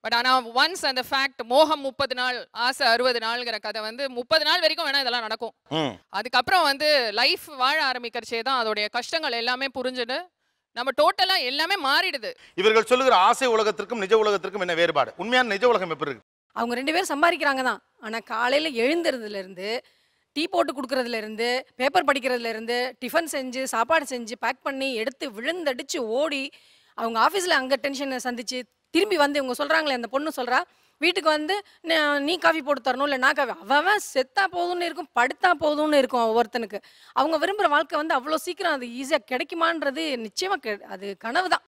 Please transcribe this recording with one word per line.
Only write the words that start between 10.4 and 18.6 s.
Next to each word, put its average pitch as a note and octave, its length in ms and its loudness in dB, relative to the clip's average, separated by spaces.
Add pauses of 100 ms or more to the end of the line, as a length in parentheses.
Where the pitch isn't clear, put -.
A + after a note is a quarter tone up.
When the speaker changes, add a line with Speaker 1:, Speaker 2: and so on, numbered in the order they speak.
Speaker 1:
நம்ம B3 180 -4 (120)
டோட்டலா F#4+ 360 4
எல்லாமே D4+ 460 -2
மாறிடுது. C#4+ 500 0 (200)
Speaker 2:
இவர்கள் A3 300 4
சொல்லுகிற B3+ 320 6
ஆசை A3+ 320 6
உலகத்திற்கும் A3 500 2
நிஜ G3+ 200 4
உலகத்திற்கும் G3+ 420 2
என்ன F3 140 0
வேறுபாடு? D#3+ 420 2
உண்மையான A#3+ 320 2
நிஜ G3+ 200 2
உலகம் F#3 220 2
எப்படி D3 200 -4
இருக்கு? A2+ 180 -12 (240)
Speaker 3:
அவங்க A#3+ 220 -2
ரெண்டு C#4 180 -4
பேரும் D#4+ 300 0
சம்பாதிக்கிறாங்க D4 400 2
தான். B3 200 -2 (180)
ஆனா A3+ 180 -8
காலையில B3 680 -2